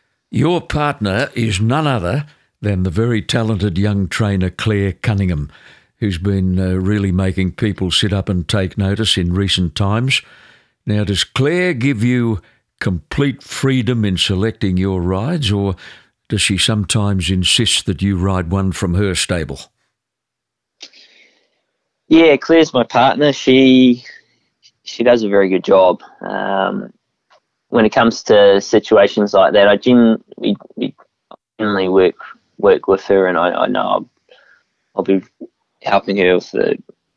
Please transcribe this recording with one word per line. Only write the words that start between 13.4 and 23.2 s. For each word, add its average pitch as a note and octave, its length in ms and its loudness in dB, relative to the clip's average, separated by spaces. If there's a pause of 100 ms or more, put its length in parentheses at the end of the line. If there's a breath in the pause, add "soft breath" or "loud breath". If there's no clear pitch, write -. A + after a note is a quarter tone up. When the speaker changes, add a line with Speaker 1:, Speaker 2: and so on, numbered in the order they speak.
Speaker 1:
freedom B2 640 -2
in F#2+ 140 0
selecting G2 580 -2
your F#2+ 240 0
rides, G2 520 -2
or G2 240 -2 (520 loud breath)
does G#2 140 -2
she G2+ 160 -2
sometimes G2+ 720 -2
insist F#2+ 560 -2
that F2 160 -4
you G2 160 0
ride F#2 320 -2
one F#2+ 220 -2
from F2 240 -4
her G2 180 0
stable? D#2+ 460 -6 (2500 soft breath)
Speaker 2:
Yeah, D#3+ 280 6
Claire's D#3+ 380 2
my B2 100 0
partner. C3+ 480 2